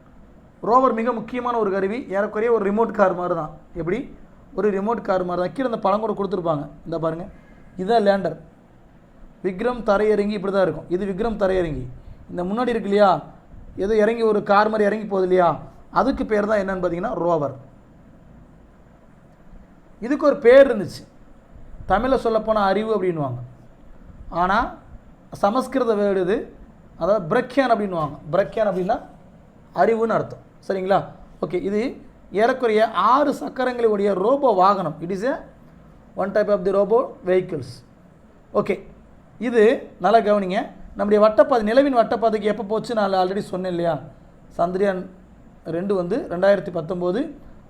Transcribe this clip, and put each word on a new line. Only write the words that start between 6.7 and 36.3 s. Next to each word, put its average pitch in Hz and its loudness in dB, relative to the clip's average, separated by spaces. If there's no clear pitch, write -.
இந்த 160 -6
பாருங்க, 160 -4
இதுதான் 202 2
லேண்டர். 190 2
விக்ரம் 220 -4
தரையிறங்கி 208 2
இப்படி 196 -4
தான் 196 2
இருக்கும். 156 -2
இது 185 -2
விக்ரம் 202 -4
தரையிறங்கி. 175 -2
இந்த 175 -6
முன்னாடி 226 -4
இருக்கு 214 -4
இல்லையா, 196 4
ஏதோ 202 -2
இறங்கி 226 2
ஒரு 208 2
கார் 208 4
மாதிரி 214 0
இறங்கி 208 -2
போகுது 190 0
இல்லையா, 175 4
அதுக்கு 226 0
பேர் 208 0
தான் 220 0
என்னன்னு 190 -2
பார்த்தீங்கன்னா 180 -4
ரோவர். 160 0
இதுக்கு 294 0
ஒரு 277 4
பேர் 262 10
இருந்துச்சு, 202 -4
தமிழில் 240 2
சொல்லப்போனால் 220 0
அறிவு 214 0
அப்படின்வாங்க. 160 -2
ஆனா 185 0
சமஸ்கிருத 247 0
வேர்டு 202 0
இது, 185 -2
அதாவது 180 0
பிரக்யான் 247 0
அப்படின்வாங்க. 185 -2
பிரக்யான் 202 0
அப்படின்னா 190 -2
அறிவுன்னு 220 2
அர்த்தம். - -6
சரிங்களா? 185 0
ஓகே, 180 -4
இது 208 -2
ஏறக்குறைய 220 2
ஆறு 247 2
சக்கரங்களுடைய 233 -2
ரோபோ 240 2
வாகனம். 185 2
It 175 -6
is 202 -4
a 320 -2
one 190 -4